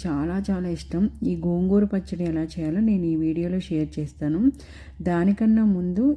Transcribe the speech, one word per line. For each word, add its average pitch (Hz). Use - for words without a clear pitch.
చాలా 170
చాలా 180
ఇష్టం. 170
ఈ 180
గోంగూర 180
పచ్చడి 185
ఎలా 160
చేయాలో 160
నేను 208
ఈ 165
వీడియోలో 170
షేర్ 156
చేస్తాను. 156
దానికన్నా 202
ముందు 190